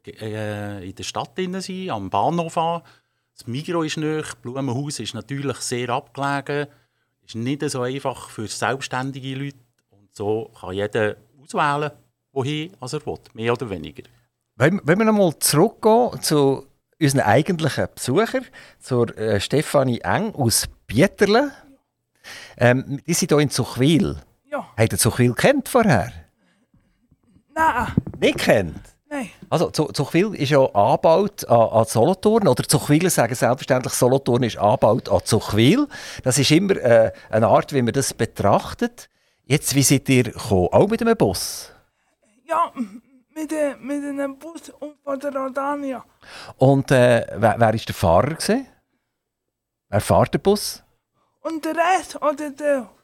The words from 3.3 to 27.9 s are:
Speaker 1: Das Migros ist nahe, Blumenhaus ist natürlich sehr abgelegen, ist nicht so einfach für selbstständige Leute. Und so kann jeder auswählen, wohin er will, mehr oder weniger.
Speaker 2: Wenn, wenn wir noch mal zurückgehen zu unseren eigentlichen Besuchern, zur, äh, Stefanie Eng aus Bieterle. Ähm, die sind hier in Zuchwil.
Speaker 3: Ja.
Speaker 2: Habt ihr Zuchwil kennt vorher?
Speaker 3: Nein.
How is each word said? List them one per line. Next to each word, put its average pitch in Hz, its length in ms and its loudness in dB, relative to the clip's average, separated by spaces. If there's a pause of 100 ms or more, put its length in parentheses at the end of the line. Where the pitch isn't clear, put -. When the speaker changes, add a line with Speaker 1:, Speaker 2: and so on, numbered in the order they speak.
Speaker 1:
Das - 120 -18
Migros 160 380 -4
ist 143 100 -6
nahe, 156 260 -4 (180)
Blumenhaus 135 600 -6
ist 107 120 -10
natürlich 139 440 -8
sehr 123 340 -6
abgelegen, 139 800 -6 (560)
ist - 100 -20
nicht 139 340 -4
so 135 140 -6
einfach 131 480 -8
für 110 160 -10
selbstständige 131 880 -6
Leute. 139 240 -10 (320)
Und 101 240 -20
so 107 460 -4
kann 92 140 -10
jeder 104 420 -2 (260)
auswählen, 147 480 -2 (400)
wohin 143 400 -4 (100)
er 127 120 -10
will, 113 260 -8 (160)
mehr 113 180 -2
oder 117 160 -4
weniger. 80 360 -10 (500)
Speaker 2:
Wenn, 165 300 2
wenn 165 140 2
wir 220 60 2
noch 220 80 4
mal 196 280 2
zurückgehen 220 840 2
zu 139 420 2 (380)
unseren 139 200 4
eigentlichen 147 720 2
Besuchern, 226 540 -2 (320)
zur, 120 400 -2
äh, 107 220 0
Stefanie 131 580 0
Eng 147 340 -2
aus - 360 0 (180)
Bieterle. 208 640 2 (1080)
Ähm, 123 480 0
die 175 100 -2
sind 170 180 0
hier 147 80 4
in 147 100 2
Zuchwil. 117 680 0 (320)
Speaker 3:
Ja. 277 160 -8 (120)
Speaker 2:
Habt 113 160 2
ihr 98 60 -4
Zuchwil 120 360 2
kennt 269 340 2
vorher? 196 440 2 (1400)
Speaker 3:
Nein. 302 380 0 (280)